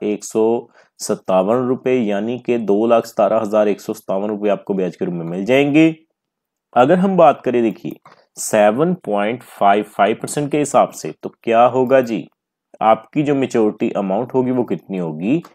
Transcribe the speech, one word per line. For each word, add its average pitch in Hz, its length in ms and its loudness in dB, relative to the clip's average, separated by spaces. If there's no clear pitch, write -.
एक 104 200 -4
सौ 113 460 -2
सत्तावन 95 560 0
रुपए, 127 380 -2
यानी 110 460 -2
कि 120 180 -2
दो 107 300 0
लाख 117 180 2
सतारह 110 360 0
हजार 107 260 0
एक 98 140 -2
सौ 110 120 -8
सत्तावन 98 360 -6
रुपए 104 200 -4
आपको 98 240 -4
ब्याज 92 220 -4
के 95 100 -6
रूप 90 80 -6
में 85 120 -8
मिल 90 200 -6
जाएंगे। 143 500 2
अगर 135 220 4
हम 190 200 0
बात 156 280 4
करें, 123 180 0
देखिए, 92 320 -4
सेवन 110 580 2
पॉइंट 107 500 -4
फ़ाइव 104 400 0
फ़ाइव 104 320 0
परसेंट 143 360 -6
के 156 60 0
हिसाब 123 320 2
से, - 240 -12
तो - 60 -8
क्या 113 200 2
होगा 127 380 2
जी, 113 260 -4
आपकी 113 420 0
जो 143 120 0
मैच्योरिटी 120 560 0
अमाउंट 101 420 -4
होगी, 127 180 0
वो 127 120 0
कितनी 95 340 -8
होगी? 90 460 -4